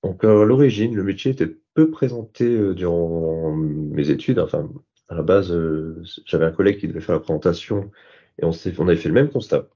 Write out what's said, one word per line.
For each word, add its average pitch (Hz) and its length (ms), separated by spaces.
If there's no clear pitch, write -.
Donc, 95 220
euh, 107 160
à 107 40
l'origine, 117 500
le 98 80
métier 98 280
était 82 240
peu 160 160
présenté, 120 560
euh, 107 280
durant 82 800
mes 76 540
études. - 300
Enfin, 76 300
à 85 80
la 82 60
base, 90 300
euh, 82 500
j'avais 80 200
un 82 60
collègue 98 280
qui 85 100
devait 82 100
faire 82 160
la 78 60
présentation 92 680
et - 80
on 82 60
s'est, 85 280
on 85 100
avait 85 80
fait 82 120
le 82 60
même 143 140
constat. - 460